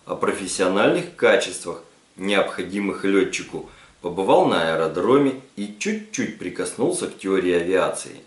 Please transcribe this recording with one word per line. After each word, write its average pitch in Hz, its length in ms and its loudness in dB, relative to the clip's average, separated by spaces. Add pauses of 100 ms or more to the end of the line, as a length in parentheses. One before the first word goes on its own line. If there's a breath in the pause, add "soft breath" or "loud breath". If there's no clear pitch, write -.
о 90 120 -6
профессиональных 98 1000 0
качествах, 95 680 0 (340)
необходимых 95 880 -2
летчику, 90 680 0 (320 loud breath)
побывал 95 440 2
на 82 280 2
аэродроме 101 680 2 (140)
и 101 240 -10
чуть-чуть 190 600 -6
прикоснулся 107 680 -4
к - 120 -14
теории 92 340 2
авиации. - 760 0